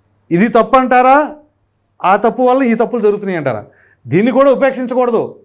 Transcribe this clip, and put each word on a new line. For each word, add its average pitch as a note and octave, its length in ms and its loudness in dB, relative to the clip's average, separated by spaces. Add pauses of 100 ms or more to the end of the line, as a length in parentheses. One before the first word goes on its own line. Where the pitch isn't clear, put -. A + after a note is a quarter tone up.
(300)
ఇది F#3 180 0
తప్పు A#3 280 0
అంటారా? B3+ 400 2 (880)
ఆ F#3+ 120 2
తప్పు A3+ 260 -2
వల్ల B3+ 200 2
ఈ A#3 120 0
తప్పులు A3 260 -2
జరుగుతున్నాయి G3+ 360 -2
అంటారా? B2 280 -6 (420)
దీన్ని G3 260 0
కూడా C4+ 180 4
ఉపేక్షించకూడదు. A#3+ 960 -2